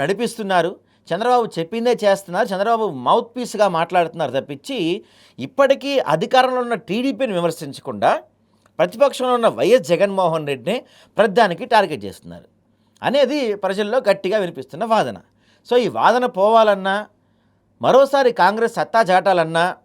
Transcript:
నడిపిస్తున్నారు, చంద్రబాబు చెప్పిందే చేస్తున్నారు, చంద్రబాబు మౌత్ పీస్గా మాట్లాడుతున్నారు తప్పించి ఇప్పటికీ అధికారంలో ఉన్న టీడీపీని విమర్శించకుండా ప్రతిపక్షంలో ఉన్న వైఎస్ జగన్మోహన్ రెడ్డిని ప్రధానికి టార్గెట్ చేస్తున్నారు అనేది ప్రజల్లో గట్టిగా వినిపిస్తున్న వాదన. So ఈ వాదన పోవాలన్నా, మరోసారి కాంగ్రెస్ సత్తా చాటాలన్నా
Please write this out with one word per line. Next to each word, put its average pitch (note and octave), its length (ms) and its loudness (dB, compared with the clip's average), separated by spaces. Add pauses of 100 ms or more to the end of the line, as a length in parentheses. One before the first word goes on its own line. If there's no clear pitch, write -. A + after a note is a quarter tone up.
నడిపిస్తున్నారు, F#3+ 720 -2 (360)
చంద్రబాబు A#3 380 0 (120)
చెప్పిందే A3+ 360 -2 (100)
చేస్తున్నారు, G3 480 0
చంద్రబాబు A3 340 -2 (200)
మౌత్ A3 300 0
పీస్గా G#3+ 320 -2 (120)
మాట్లాడుతున్నారు E3 580 -2
తప్పించి D3 400 -8 (640)
ఇప్పటికీ C#4 540 0 (220)
అధికారంలో B3+ 500 2
ఉన్న A#3 120 -4 (120)
టీడీపీని A#3 500 -2
విమర్శించకుండా C#3 720 -4 (680)
ప్రతిపక్షంలో B3 600 0
ఉన్న A3+ 180 2
వైఎస్ E3+ 320 4
జగన్మోహన్ F3 600 0
రెడ్డిని C#3 260 -6 (400)
ప్రధానికి G3 560 2
టార్గెట్ D#3 340 2
చేస్తున్నారు F2 400 -18 (540)
అనేది C4 380 0 (240)
ప్రజల్లో G3+ 340 -2 (120)
గట్టిగా G3 340 0
వినిపిస్తున్న E3+ 400 -10 (100)
వాదన. C3+ 240 0 (520)
So A#3+ 60 2 (100)
ఈ - 20 0 (120)
వాదన A3+ 260 4 (140)
పోవాలన్నా, G3+ 560 4 (840)
మరోసారి C4 500 4 (100)
కాంగ్రెస్ A3 380 2
సత్తా A3+ 300 0
చాటాలన్నా F3 560 2 (200)